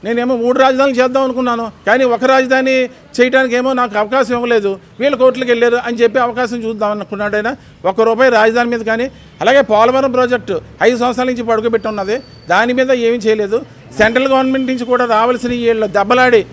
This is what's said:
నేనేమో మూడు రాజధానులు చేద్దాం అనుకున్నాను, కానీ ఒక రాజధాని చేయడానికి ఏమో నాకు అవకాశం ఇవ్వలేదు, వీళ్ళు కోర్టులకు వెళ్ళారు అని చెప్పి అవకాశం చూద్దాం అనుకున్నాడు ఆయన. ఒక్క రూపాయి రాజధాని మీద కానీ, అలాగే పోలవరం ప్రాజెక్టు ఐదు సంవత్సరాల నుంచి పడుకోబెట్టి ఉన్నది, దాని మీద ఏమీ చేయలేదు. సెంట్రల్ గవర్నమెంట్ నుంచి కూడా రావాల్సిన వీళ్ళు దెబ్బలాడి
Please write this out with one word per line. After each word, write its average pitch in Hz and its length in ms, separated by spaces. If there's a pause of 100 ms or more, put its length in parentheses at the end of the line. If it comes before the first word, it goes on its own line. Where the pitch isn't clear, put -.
నేనేమో 240 300 (100)
మూడు 247 160
రాజధానులు 262 400
చేద్దాం 254 240
అనుకున్నాను, 240 480 (160)
కానీ 247 160
ఒక 247 220
రాజధాని 262 500 (420)
చేయడానికి 254 380
ఏమో 254 240
నాకు 214 180
అవకాశం 226 380
ఇవ్వలేదు, 220 440 (200)
వీళ్ళు 269 180
కోర్టులకు 254 360
వెళ్ళారు 240 340
అని 240 140
చెప్పి 233 180
అవకాశం 240 460
చూద్దాం 214 260
అనుకున్నాడు 208 440
ఆయన. 214 140 (360)
ఒక్క 190 240
రూపాయి 240 220
రాజధాని 226 380
మీద 233 100 (120)
కానీ, 233 160 (340)
అలాగే 262 200
పోలవరం 254 500
ప్రాజెక్టు 240 500 (260)
ఐదు 240 100
సంవత్సరాల 247 340
నుంచి 240 120
పడుకోబెట్టి 226 500
ఉన్నది, 208 240 (320)
దాని 220 300
మీద 262 120 (160)
ఏమీ 233 100
చేయలేదు. 214 420 (380)
సెంట్రల్ 233 360
గవర్నమెంట్ 262 380
నుంచి 247 140
కూడా 247 200
రావాల్సిన 233 440
వీళ్ళు 233 380 (100)
దెబ్బలాడి 240 560